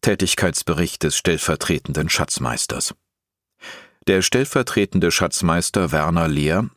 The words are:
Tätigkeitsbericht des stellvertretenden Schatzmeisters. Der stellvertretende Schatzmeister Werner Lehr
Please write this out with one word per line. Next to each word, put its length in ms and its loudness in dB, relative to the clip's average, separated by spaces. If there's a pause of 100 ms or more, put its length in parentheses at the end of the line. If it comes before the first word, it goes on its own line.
Tätigkeitsbericht 1000 0
des 140 0
stellvertretenden 920 -2
Schatzmeisters. 840 -4 (1120)
Der 120 6
stellvertretende 920 2
Schatzmeister 800 0
Werner 380 2
Lehr 480 0